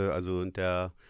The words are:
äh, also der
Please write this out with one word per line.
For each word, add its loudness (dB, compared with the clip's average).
äh, 2
also 0
der 0